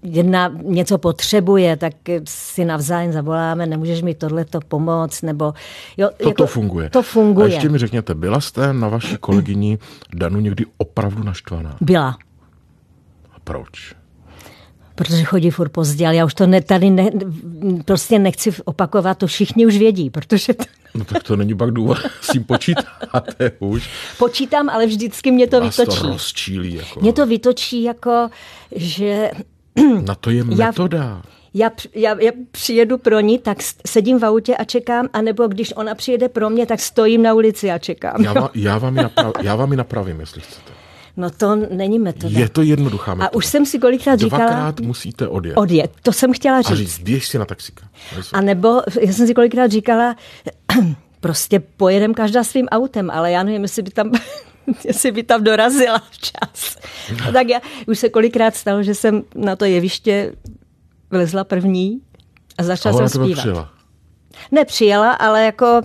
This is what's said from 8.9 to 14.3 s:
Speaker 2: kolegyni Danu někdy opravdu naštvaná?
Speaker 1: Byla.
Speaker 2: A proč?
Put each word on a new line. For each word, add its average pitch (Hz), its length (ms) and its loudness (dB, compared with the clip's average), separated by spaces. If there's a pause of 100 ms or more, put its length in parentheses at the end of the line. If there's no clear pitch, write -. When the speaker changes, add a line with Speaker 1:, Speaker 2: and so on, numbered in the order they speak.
Speaker 2:
kolegyni 101 600 0 (360)
Danu 87 260 -2
někdy 101 260 -2 (120)
opravdu 101 460 -4
naštvaná? 82 580 -8
Speaker 1:
Byla. 147 360 2 (1160)
Speaker 2:
A - 80 -20
proč? - 500 -14 (1040)